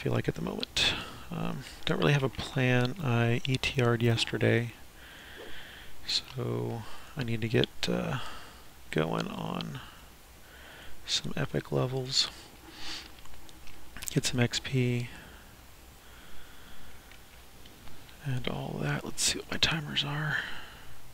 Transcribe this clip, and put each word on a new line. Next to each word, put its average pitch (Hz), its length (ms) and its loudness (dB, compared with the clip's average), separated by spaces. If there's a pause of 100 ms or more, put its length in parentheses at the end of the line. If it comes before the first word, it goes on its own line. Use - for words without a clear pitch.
feel 127 120 2
like 120 160 2
at - 60 2
the - 60 -6
moment. - 520 2 (360)
Um, - 360 -2 (180)
don't - 160 2
really 151 140 8
have 143 100 6
a 127 60 4
plan. 123 760 4
I 117 420 6
E 131 120 4
T - 240 2
R'd 120 200 6
yesterday, 117 720 4 (1400)
so 117 760 -2 (340)
I 139 80 -2
need 113 160 0
to 117 80 0
get, 123 180 6 (220)
uh, 120 300 0 (720)
going 57 360 2
on - 540 -4 (1200)
some - 300 0
epic - 380 0
levels, 131 560 2 (1800)
get - 120 4
some 123 160 4
X - 180 4
P, 123 480 2 (3250)
and 127 240 0
all - 320 -2
that. 147 240 0
Let's - 180 0
see - 160 2
what - 100 -10
my - 80 0
timers 143 460 2
are. 147 360 0 (760)